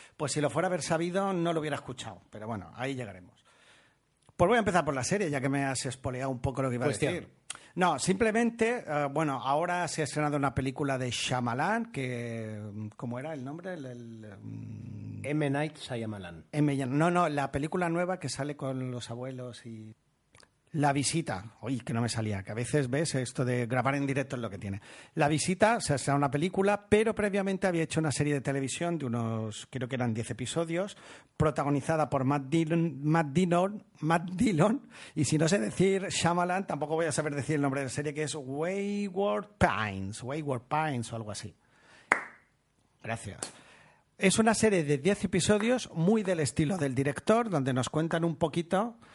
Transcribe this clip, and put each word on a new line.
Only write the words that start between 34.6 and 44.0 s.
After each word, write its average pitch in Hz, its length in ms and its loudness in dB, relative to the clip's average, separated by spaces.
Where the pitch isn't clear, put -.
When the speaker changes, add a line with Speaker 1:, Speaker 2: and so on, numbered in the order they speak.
Speaker 1:
y 156 100 2
si 156 140 4
no 160 80 6
sé 190 100 6
decir 190 520 2
Shyamalan, 180 580 0
tampoco 151 260 -4
voy 165 140 2
a 147 40 0
saber 151 220 -2
decir 143 220 0
el 143 80 2
nombre 139 180 2
de 135 60 -2
la 120 40 -6
serie, 147 220 -4
que 151 80 -2
es 151 140 -4
Wayward 196 1200 -2
Pines, 101 640 0
Wayward 135 460 -4
Pines 147 440 0
o 117 40 -8
algo 110 160 -8
así. 101 240 -12
Gracias. 110 380 -8